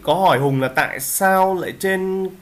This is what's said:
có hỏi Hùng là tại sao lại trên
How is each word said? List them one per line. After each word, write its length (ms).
có 120
hỏi 240
Hùng 220
là 80
tại 320
sao 540
lại 260
trên 480